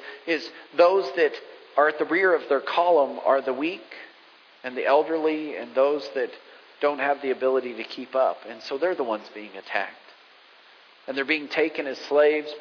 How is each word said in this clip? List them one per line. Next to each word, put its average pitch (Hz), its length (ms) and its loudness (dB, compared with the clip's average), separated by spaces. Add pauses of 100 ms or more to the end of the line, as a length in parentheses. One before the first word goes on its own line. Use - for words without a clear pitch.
(260)
is 156 240 -4 (280)
those 185 400 4
that 151 160 2 (420)
are 147 140 6
at 151 100 -6
the 160 60 0
rear 180 280 2
of 151 140 0
their 135 140 2
column 160 640 2
are 135 160 4
the 131 100 -4
weak 160 300 -4 (800)
and 127 140 -8
the - 80 -2
elderly 156 720 2
and 120 180 -8
those 143 400 2
that - 160 -4 (480)
don't 147 200 0
have 139 220 0
the 135 100 -2
ability 127 420 0
to 110 100 -10
keep - 320 -10
up. 123 220 2 (100)
And 117 160 -16
so 139 140 -8
they're 175 180 0
the 151 80 -4
ones 110 220 -4 (100)
being 104 220 -16
attacked. 98 400 -6 (1080)
And 131 120 -6
they're 139 80 -2
being 147 240 -2
taken 156 360 -2
as 131 120 -8
slaves 151 500 2 (140)